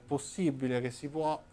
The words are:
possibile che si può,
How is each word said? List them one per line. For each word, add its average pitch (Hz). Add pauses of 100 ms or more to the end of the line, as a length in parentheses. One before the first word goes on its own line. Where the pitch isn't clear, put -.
possibile 135
che 127
si 147
può, 156 (120)